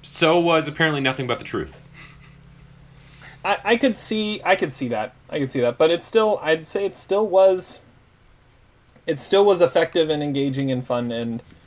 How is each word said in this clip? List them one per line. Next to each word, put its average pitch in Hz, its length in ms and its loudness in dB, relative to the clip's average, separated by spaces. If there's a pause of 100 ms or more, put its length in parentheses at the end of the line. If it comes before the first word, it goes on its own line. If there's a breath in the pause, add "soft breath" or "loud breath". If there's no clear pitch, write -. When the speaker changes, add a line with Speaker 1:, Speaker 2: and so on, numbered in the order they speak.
Speaker 1:
so 165 360 2
was 170 280 2
apparently 151 340 -2
Nothing 131 260 -4
But 120 120 -4
the - 60 -16
Truth. 85 340 -8 (1700 loud breath)
Speaker 2:
I, 196 200 0
I 220 120 2
could 233 200 2
see, 214 480 -2
I 185 120 2
could 160 160 -2
see 131 160 -6
that. 110 260 -6 (160)
I 151 80 -6
could 135 120 -2
see 131 100 -4
that. 120 180 0
But 160 120 4
it 170 120 -2
still, 214 400 2
I'd 160 240 -2
say 202 180 -4
it 190 120 -6
still 208 300 -2
was, 190 560 2 (1200)
it 156 140 -2
still 196 240 4
was 185 180 4
effective 165 480 2
and 147 120 -2
engaging 139 500 -2
and 127 120 -4
fun, 120 280 -4
and, 117 300 -6 (240 soft breath)